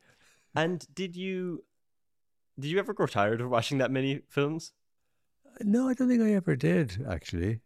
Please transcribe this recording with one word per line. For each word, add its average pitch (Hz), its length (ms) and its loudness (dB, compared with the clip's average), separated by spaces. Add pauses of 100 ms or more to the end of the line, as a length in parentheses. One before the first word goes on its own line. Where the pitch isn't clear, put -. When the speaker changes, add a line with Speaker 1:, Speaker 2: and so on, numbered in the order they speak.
(560)
Speaker 1:
And 165 380 -2
did 180 220 -8
you, 185 500 -6 (920)
did 143 100 -6
you 185 100 0
ever 214 140 -4
grow 165 140 0
tired 110 340 2
of 123 80 -4
watching 120 300 0
that 127 120 2
many 135 380 0
films? 151 440 -2 (880)
Speaker 2:
No, 240 300 2
I 247 40 2
don't 247 140 2
think 247 140 4
I 214 100 4
ever 180 240 2
did, 139 540 0
actually. 92 560 -2